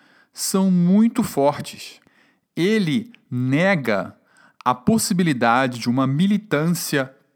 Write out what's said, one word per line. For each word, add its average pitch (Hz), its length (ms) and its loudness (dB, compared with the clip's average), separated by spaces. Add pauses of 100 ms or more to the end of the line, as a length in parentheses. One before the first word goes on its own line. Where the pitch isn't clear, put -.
(320)
são - 380 -2
muito 190 540 4
fortes. - 760 -4 (560)
Ele 170 560 0 (160)
nega 127 880 -2 (480)
a - 120 0
possibilidade 135 1040 0
de 120 100 -4
uma 131 160 0
militância 156 1080 -2 (240)